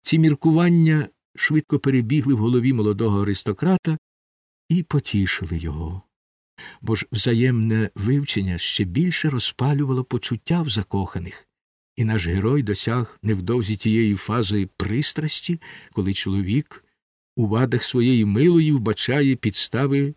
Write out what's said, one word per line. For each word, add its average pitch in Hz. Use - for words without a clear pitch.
Ці -
міркування 160
швидко 151
перебігли 131
в 117
голові 123
молодого 104
аристократа 151
і 170
потішили 95
його. 82
Бо 110
ж -
взаємне 113
вивчення 101
ще -
більше 156
розпалювало 131
почуття 135
в 151
закоханих, 92
і 117
наш 107
герой 110
досяг 113
невдовзі 104
тієї 110
фази 104
пристрасті, 151
коли 95
чоловік 101
у 113
вадах 117
своєї 120
милої 151
вбачає 131
підстави 139